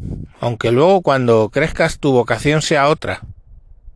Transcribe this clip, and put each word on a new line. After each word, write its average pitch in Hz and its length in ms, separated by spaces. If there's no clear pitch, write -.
Aunque 117 320
luego 175 300
cuando 120 480
crezcas 156 480
tu 143 140
vocación 123 500
sea 147 280
otra. 95 320